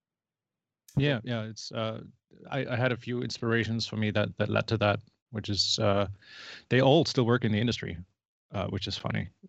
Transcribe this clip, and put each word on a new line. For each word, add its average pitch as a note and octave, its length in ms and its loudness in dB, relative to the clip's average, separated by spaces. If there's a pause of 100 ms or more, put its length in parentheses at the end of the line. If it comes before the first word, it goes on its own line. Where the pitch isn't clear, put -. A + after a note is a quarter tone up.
(960)
Yeah, C#3 260 2
yeah. A#2 200 -4
It's, A2 280 -10
uh, A2+ 300 -4 (500)
I, C3 160 -4
I B2+ 100 -2
had B2 160 2
a A#2+ 40 -2
few A#2+ 260 -6
inspirations A2+ 640 0
for A2 100 -6
me G#2+ 160 2
that, G#2+ 260 0
that G#2 100 2
led G#2+ 200 0
to A2+ 100 0
that, G#2 220 2 (320)
which A2 180 -6
is, - 280 0
uh, G2+ 280 2 (640)
they B2 100 6
all C#3 240 6
still B2 220 2
work A#2+ 180 4
in G#2+ 80 4
the G#2 80 2
industry, A2 380 -2 (540)
uh, F#2+ 160 -2
which G2+ 180 -6
is G2 100 -6
funny. G#2 320 -4 (200)